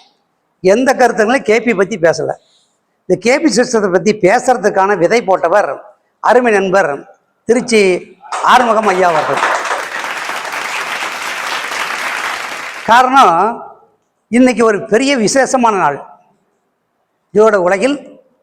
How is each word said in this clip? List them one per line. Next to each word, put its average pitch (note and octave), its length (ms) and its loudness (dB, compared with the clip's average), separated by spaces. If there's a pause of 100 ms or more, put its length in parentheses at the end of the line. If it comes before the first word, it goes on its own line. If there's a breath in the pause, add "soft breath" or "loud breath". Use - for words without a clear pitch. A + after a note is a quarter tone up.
(600)
எந்த A#3+ 340 2
கருத்துங்களையும் G#3 500 0
கே A3+ 180 0
பி A#3 120 0
பத்தி G3+ 240 -2
பேசல. D#3 380 0 (720)
இந்த F3+ 140 0
கே B3+ 200 2
பி D#4 160 0
சிஸ்டத்தை A3+ 360 0
பத்தி F#3 220 2
பேசுறதுக்கான G#3 840 2
விதை F3 240 2
போட்டவர் F3+ 580 0 (400)
அருமை A#3 320 2
நண்பர் F#3+ 680 -2 (280)
திருச்சி G#3+ 680 0 (280)
ஆறுமுகம் A3 440 2
ஐயா F#3 200 2
அவர்கள். C#3+ 280 0 (3500)
காரணம், A#3 800 4 (640)
இன்னைக்கு A#3 380 2
ஒரு G#3 200 0
பெரிய C4+ 320 0
விசேஷமான A#3 600 0
நாள், D3 260 -2 (1300)
ஜோதிட G#3 220 4
உலகில் G3 640 -2 (240)